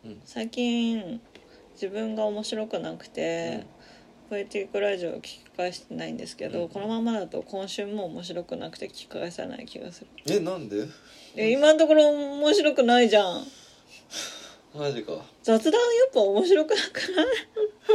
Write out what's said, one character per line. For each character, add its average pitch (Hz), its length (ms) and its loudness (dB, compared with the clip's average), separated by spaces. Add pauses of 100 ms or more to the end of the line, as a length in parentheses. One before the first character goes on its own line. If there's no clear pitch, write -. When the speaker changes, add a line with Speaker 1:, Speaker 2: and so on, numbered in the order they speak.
Speaker 1:
う 113 60 -16
ん。 - 160 -18
Speaker 2:
最 226 240 -10
近、 233 720 -4 (520)
自 202 160 -8
分 220 260 -8
が 220 100 -2
面 214 180 -4
白 220 240 -6
く 196 120 -6
な 160 160 -8
く - 140 -20
て、 165 520 -6
Speaker 1:
う - 20 -20
ん。 - 40 -20 (640)
Speaker 2:
ポ 208 60 -8
エ 202 80 -6
テ 202 200 -8
ィ - 20 -8
ッ - 20 -12
ク 202 140 -4
ラ 202 160 -2
ジ 175 100 -6
オ - 40 -6
を - 80 -10
聞 - 20 -14
き - 180 -18 (160)
返 180 160 -4
し - 120 -16
て 160 120 -16
な 165 100 -8
い 160 60 -10
ん 160 60 -8
で - 100 -12
す - 80 -18
け - 140 -8
ど、 175 140 -6
Speaker 1:
う - 20 -4
ん。 165 40 -10
Speaker 2:
こ 202 100 -12
の 202 80 -6
ま 226 140 -4
ま 233 120 0
だ 190 140 -4
と - 160 -8
今 196 260 -10
週 202 160 -8
も 208 200 -8
面 165 180 -10
白 175 200 -10
く 175 140 -10
な 175 120 -12
く - 80 -18
て - 120 -12
聞 - 20 -20
き - 160 -20
返 175 240 -10
さ - 140 -10
な - 160 -12
い - 40 -16
気 - 140 -18
が 180 140 -16
す - 80 -20
る。 - 60 -20 (180)
Speaker 1:
え、 180 160 0
な 180 160 -6
ん 117 100 -12
で？ 104 180 -4 (520)
Speaker 2:
え、 220 140 0
今 285 200 6
の 311 80 6
と 320 80 8
こ 311 60 6
ろ 302 160 10
面 294 440 0
白 302 200 4
く 254 100 4
な 240 160 6
い 233 100 6
じ 214 60 4
ゃ 202 80 8
ん。 180 240 -6 (1300)
Speaker 1:
マ 147 160 -4
ジ 117 120 -8
か。 - 220 -10 (180)
Speaker 2:
雑 226 280 4
談 480 100 4
や 480 60 4 (220)
っ - 40 -8
ぱ 508 60 4
面 392 260 4
白 339 200 6
く 415 100 0
な - 60 0 (100)
く - 80 -10 (160)
な 320 80 2
い？ 480 40 2 (680)